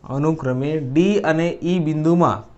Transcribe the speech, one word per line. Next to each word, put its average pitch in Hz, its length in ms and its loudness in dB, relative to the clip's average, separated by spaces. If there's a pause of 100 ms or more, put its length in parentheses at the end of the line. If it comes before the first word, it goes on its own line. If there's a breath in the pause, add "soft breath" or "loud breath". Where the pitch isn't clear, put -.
અનુક્રમે 139 720 -2
ડી 156 420 2
અને 160 440 0
ઈ 180 160 0
બિંદુમાં 156 640 2 (140)